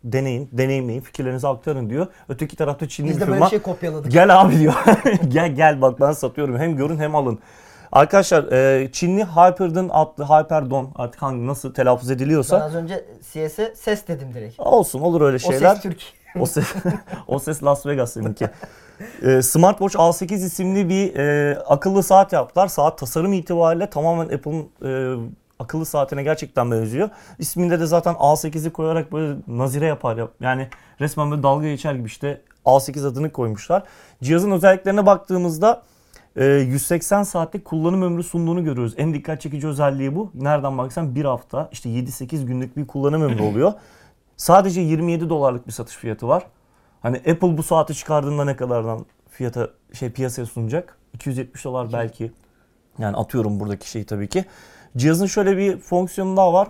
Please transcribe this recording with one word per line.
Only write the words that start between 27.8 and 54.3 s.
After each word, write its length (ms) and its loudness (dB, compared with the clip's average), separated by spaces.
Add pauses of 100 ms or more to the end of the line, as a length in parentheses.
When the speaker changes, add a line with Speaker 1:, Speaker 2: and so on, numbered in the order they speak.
Speaker 1:
de 60 0
zaten 320 0
A 180 4
sekizi 340 -6
koyarak 420 -4
böyle 260 -4 (100)
nazire 380 -2
yapar 300 -2
ya. 120 -6 (120)
Yani 280 -2 (320)
resmen 300 -2
böyle 120 -4
dalga 260 2
geçer 260 -4
gibi 120 -8
işte 340 -8 (240)
A 160 6
sekiz 240 -8
adını 280 -4
koymuşlar. 500 -2 (400)
Cihazın 280 2
özelliklerine 560 4
baktığımızda, 760 2 (540)
e, 80 0
yüz 420 2
seksen 360 0
saatlik 420 -6
kullanım 380 -2
ömrü 200 -2
sunduğunu 420 -2
görüyoruz. 320 -4
En 180 -2
dikkat 260 -8
çekici 280 -8
özelliği 480 -2
bu. 180 -6
Nereden 440 -2
baksan 360 -6
bir 100 -4
hafta, 480 -6
işte 160 -12
yedi 240 -6
sekiz 340 -8
günlük 300 -6
bir 100 -6
kullanım 360 -2
ömrü 200 0
oluyor. 300 2 (640)
Sadece 440 4
yirmi 320 0
yedi 160 -2
dolarlık 380 0
bir 60 -12
satış 240 -12
fiyatı 320 -8
var. 180 0 (540)
Hani 160 -4
Apple 420 0
bu 40 -6
saati 320 0
çıkardığında 500 -2
ne 120 -4
kadardan 500 -4 (240)
fiyata, 380 -6 (240)
şey, 180 -10
piyasaya 360 -6
sunacak? 520 -8 (160)
İki 140 -10
yüz 100 -4
yetmiş 260 -12
dolar 280 -6
belki. 400 -6 (680)
Yani 180 -4
atıyorum 440 -4
buradaki 300 -8
şeyi 160 -10
tabii 220 -8
ki. 160 -4 (520)